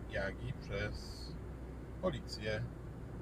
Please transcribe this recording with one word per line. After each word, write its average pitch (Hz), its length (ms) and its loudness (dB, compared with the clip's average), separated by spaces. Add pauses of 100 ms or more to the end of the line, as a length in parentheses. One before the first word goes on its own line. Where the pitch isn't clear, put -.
jak 98 340 2
i 123 100 2
przez - 680 0 (800)
policję, 107 640 2 (580)